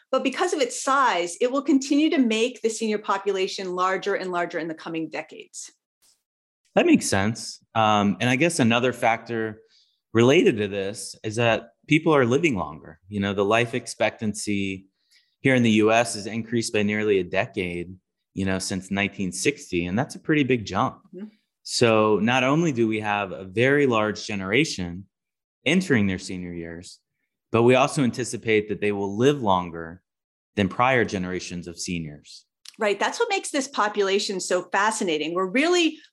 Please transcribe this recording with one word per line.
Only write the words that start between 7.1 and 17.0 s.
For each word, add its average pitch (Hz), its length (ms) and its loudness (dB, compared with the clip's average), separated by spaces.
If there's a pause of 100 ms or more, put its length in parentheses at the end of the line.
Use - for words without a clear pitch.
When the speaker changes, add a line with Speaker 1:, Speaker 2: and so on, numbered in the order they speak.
Speaker 2:
Um, 107 440 4
and 120 100 0
I 127 80 2
guess 165 220 2
another 120 340 4
factor 113 680 -2 (520)
related 131 440 6
to 104 120 -2
this 101 540 -6
is 107 120 -6
that 117 360 2 (160)
people 156 280 4
are 135 100 6
living 139 300 2
longer. 78 440 -8 (100)
You 104 100 -6
know, 98 140 0
the 98 120 0
life 117 300 2
expectancy 104 1120 -4 (540)
here 135 120 4
in 123 80 4
the 117 100 4
U 107 200 6
S 117 240 2
has 104 100 -10
increased 113 480 -4
by 107 100 0
nearly 107 360 2